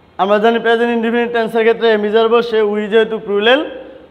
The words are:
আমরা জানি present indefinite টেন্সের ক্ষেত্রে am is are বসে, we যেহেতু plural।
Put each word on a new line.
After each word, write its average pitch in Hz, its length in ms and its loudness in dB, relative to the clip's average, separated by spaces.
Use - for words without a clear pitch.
আমরা 202 220 2
জানি 233 200 2
present 233 340 0
indefinite 233 400 -2
টেন্সের 226 280 -2
ক্ষেত্রে 220 340 2
am 208 60 0
is 208 120 -2
are 226 140 2
বসে, 226 360 0
we 208 240 -2
যেহেতু 220 320 0
plural। 214 500 0